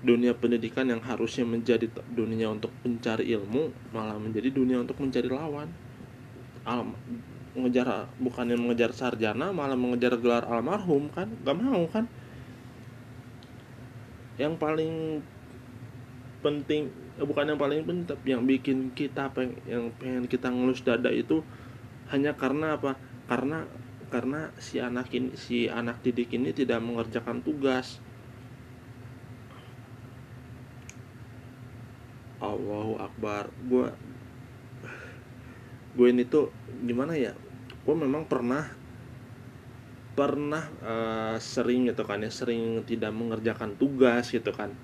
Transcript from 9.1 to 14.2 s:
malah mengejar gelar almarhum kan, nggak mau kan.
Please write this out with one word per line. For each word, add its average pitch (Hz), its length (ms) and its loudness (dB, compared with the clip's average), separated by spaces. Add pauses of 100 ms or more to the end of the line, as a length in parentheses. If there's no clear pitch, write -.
malah 139 240 2
mengejar 123 400 4
gelar 120 240 6
almarhum 147 640 2
kan, 185 240 -4
nggak 147 240 0
mau 196 320 4
kan. 220 240 0 (2250)